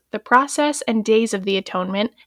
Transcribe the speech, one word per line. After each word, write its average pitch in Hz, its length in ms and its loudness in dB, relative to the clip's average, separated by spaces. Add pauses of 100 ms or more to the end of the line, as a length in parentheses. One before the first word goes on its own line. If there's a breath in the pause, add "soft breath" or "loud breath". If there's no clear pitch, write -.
(120)
the 214 80 -6
process 285 600 2
and 220 220 0
days 220 300 2
of 190 120 -6
the 196 120 0
atonement 190 540 -4 (160)